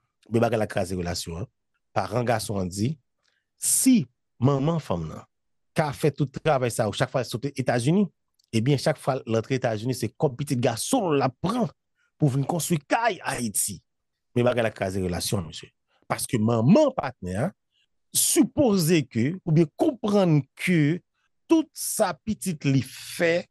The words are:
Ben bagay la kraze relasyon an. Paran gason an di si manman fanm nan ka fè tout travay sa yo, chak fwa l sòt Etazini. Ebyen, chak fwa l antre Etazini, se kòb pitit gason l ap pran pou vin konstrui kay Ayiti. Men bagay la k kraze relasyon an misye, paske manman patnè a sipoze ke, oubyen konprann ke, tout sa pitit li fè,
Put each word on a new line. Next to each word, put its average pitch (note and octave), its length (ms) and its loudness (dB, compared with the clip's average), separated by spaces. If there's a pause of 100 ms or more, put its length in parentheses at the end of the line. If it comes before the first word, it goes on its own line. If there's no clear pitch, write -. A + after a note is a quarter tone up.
(320)
Ben A2+ 100 2
bagay A#2 180 2
la G#2 120 -2
kraze F#2+ 260 -4
relasyon F2 460 -6
an. - 80 -16 (420)
Paran G#2+ 320 -2
gason A2 380 -2
an F2+ 80 -4
di G#2+ 240 -2 (640)
si - 380 4 (420)
manman C#3+ 400 2
fanm E2+ 240 -4
nan D#2 160 -12 (560)
ka D3+ 180 0
fè - 200 0
tout - 260 -4
travay C3 320 0
sa A2+ 160 0
yo, G2 60 -4
chak C3+ 180 -2
fwa C3 80 -2
l A2+ 80 -8
sòt C#3 240 -6
Etazini. C3+ 540 0 (440)
Ebyen, B2 300 2
chak D#3 180 0
fwa C3 220 -2
l A2+ 180 -2
antre B2 160 -2
Etazini, A#2+ 400 -2
se A#2 160 -6
kòb C#3 280 -2
pitit C#3+ 220 -2
gason D#3+ 540 0
l C3+ 100 2
ap C3 180 -4
pran G#3 260 -2 (500)
pou D3 140 4
vin C#3 140 0
konstrui E3 360 -2
kay A3+ 400 0
Ayiti. A#2+ 560 -4 (560)
Men A#2+ 120 4
bagay A#2+ 180 2
la A2 80 0
k - 60 -10
kraze F#2+ 240 -2
relasyon F2+ 400 -2
an D#2 80 -14
misye, - 200 -18 (400)
paske A#2+ 280 -2
manman A#2+ 560 4
patnè F#2 500 -6
a - 20 -2 (680)
sipoze G3 920 2
ke, A#2 240 0 (160)
oubyen D#3+ 220 4 (100)
konprann G3+ 600 4 (200)
ke, E3 400 2 (480)
tout D#4+ 280 4
sa - 400 -2
pitit F#3+ 520 -6
li C3+ 160 2
fè, - 500 -4 (180)